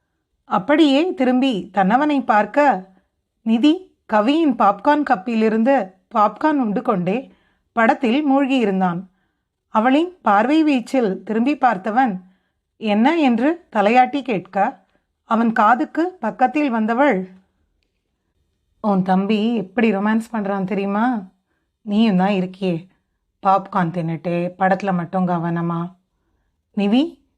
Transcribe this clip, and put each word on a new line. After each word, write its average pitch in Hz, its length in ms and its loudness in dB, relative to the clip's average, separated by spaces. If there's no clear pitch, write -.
அப்படியே 294 720 2
திரும்பி 254 580 0
தன்னவனை 254 520 2
பார்க்க 208 640 2
நிதி 294 640 0
கவியின் 262 500 2
பாப்கார்ன் 269 540 2
கப்பிலிருந்து 226 840 0
பாப்கார்ன் 240 500 0
உண்டு 214 180 -2
கொண்டே 208 500 -2
படத்தில் 269 580 0
மூழ்கியிருந்தான். 208 720 0
அவளின் 262 440 0
பார்வை 233 400 2
வீச்சில் 240 600 -2
திரும்பி 226 340 -2
பார்த்தவன் 226 580 -2
என்ன 226 420 0
என்று 269 540 0
தலையாட்டி 254 500 2
கேட்க - 640 -4
அவன் 226 280 0
காதுக்கு 254 680 0
பக்கத்தில் 254 500 -2
வந்தவள், 233 480 0
"உன் 196 220 0
தம்பி 202 520 0
எப்படி 220 400 0
ரொமான்ஸ் 214 380 -2
பண்றான் 202 320 -4
தெரியுமா? 202 420 -2
நீயும் 208 360 0
தான் 185 140 2
இருக்கியே, 185 580 -4
பாப்கார்ன் 190 500 0
தின்னுட்டு 165 420 -6
படத்துல 190 360 0
மட்டும் 180 340 -4
கவனமா?" 170 520 -4
நிவி 208 260 2